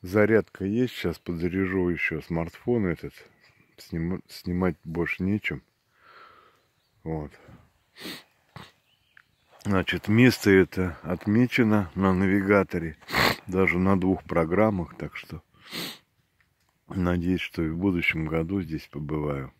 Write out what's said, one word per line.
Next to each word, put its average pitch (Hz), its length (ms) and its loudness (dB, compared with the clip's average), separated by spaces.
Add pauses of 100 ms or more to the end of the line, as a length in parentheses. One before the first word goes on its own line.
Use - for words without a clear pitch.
Зарядка 101 600 2
есть, 117 280 -2
щас 87 240 -6
подзаряжу 90 720 -2
ещё 80 320 -4
смартфон 90 640 -4
этот. 76 280 -6 (640)
Снима-, 85 500 -6
снимать 90 560 -2
больше 82 400 -4
нечем. 92 400 -2 (1400)
Вот. 78 280 -8 (2250)
Значит, 95 420 0
место 113 420 6
это 92 540 4
отмечено 107 920 0
на 95 200 2
навигаторе, 95 840 2 (480)
даже 92 320 2
на 95 220 4
двух 92 240 0
программах, 87 720 0
так - 220 -12
что - 260 -14 (1400)
надеюсь, 87 540 0
что - 200 -8
и 80 80 -2
в 82 80 -6
будущем 87 480 0
году 82 360 -2
здесь 78 260 -8
побываю. 73 720 -6